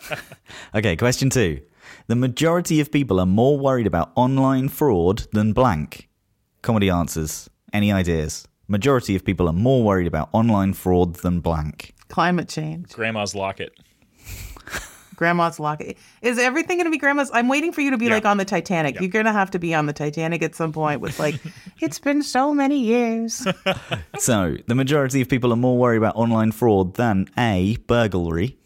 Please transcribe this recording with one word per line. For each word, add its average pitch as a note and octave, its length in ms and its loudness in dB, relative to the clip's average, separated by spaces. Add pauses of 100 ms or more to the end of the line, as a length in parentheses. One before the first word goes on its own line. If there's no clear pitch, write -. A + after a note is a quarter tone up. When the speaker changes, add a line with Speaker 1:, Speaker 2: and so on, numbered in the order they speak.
(260)
Speaker 1:
<laughs> - 480 -18
Okay, G#2 220 0
question B2+ 320 0
two. F2+ 320 0 (460)
The A#2 80 0
majority D#3 680 0
of C#3+ 120 -2
people B2 260 2
are F2+ 80 4
more A#2+ 320 4
worried C3 300 2
about E2+ 260 0
online C3 540 2
fraud G2+ 640 2
than G#2+ 200 2
blank. F#2+ 560 0 (540)
Comedy G#2+ 260 2
answers. E2 640 -4 (220)
Any G#2 200 2
ideas? E2 540 -2 (220)
Majority G#2+ 480 0
of F2+ 80 -4
people F2 240 0
are D#2+ 40 0
more A#2+ 300 2
worried F#2+ 240 2
about D#2 260 -2
online G2+ 400 2
fraud F2+ 440 2
than F2 240 -2
blank. D#2 540 -6 (140)
Speaker 2:
Climate F3 400 -2
change. D#3+ 440 -10
Speaker 3:
Grandma's A2 420 -4
locket. F#2+ 380 -6 (1500)
Speaker 2:
Grandma's E3+ 380 0
locket. D3+ 380 -6 (220)
Is A#3+ 160 -2
everything C#4+ 420 0
gonna E4+ 120 0
be D#4 80 -2
grandma's? C#4+ 340 0
I'm A#3+ 140 2
waiting D4 240 0
for D#4 100 -6
you C#4 120 0
to C4 40 0
be, A3+ 100 0
Speaker 3:
Yeah. A3+ 80 2
Speaker 2:
like, G#3+ 120 0
on G3+ 120 2
the G3 60 0
Titanic. E3+ 520 -2
Speaker 3:
Yeah. F3+ 60 -4
Speaker 2:
You're F#3 80 -2
gonna A3 220 0
have F#3+ 200 0
to F3+ 80 -4
be E3+ 120 -4
on D3+ 140 0
the D3 60 -2
Titanic D#3+ 500 -4
at D#3+ 140 -4
some D#3+ 160 -4
point D3+ 280 -2
with, D3 200 -8
like, D3+ 160 -2 (220)
Speaker 3:
<laughs> - 220 -18
Speaker 2:
"It's D#4+ 200 -6
been C#4+ 240 0
so C#4 280 0
many C#4+ 280 2
years." A3+ 680 0 (180)
Speaker 1:
<laughs> - 540 -6
So, G2 380 0 (100)
the A#2+ 80 0
majority C3+ 460 0
of B2 80 0
people B2 240 2
are A2+ 40 2
more B2 220 2
worried A#2+ 200 4
about G#2+ 180 2
online A2+ 340 2
fraud G2 440 2
than, G#2 340 0 (100)
A, G#2+ 380 2 (100)
burglary. G2 800 0